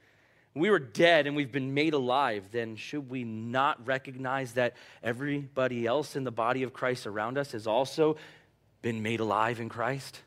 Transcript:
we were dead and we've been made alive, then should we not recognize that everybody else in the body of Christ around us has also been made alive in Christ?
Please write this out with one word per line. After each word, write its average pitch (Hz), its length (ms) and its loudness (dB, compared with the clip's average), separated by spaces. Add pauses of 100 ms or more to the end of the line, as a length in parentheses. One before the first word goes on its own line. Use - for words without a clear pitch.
(540)
we 170 160 2
were 196 100 6
dead 151 480 6
and 143 100 -2
we've 139 140 -2
been 135 220 -2
made 151 200 2
alive, 123 580 0
then 113 240 -4
should 135 340 -10
we 127 140 -6
not 120 640 -2
recognize 131 680 -4
that 120 220 2 (260)
everybody 127 840 -2
else 139 320 0
in 135 80 -4
the 123 60 -4
body 120 320 0
of 120 100 -4
Christ 127 340 -2
around 107 300 -2
us 143 160 -4
has 113 140 -6
also 139 500 2 (640)
been 113 200 -2
made 110 200 -2
alive 110 400 2
in 117 80 -6
Christ? 123 580 -6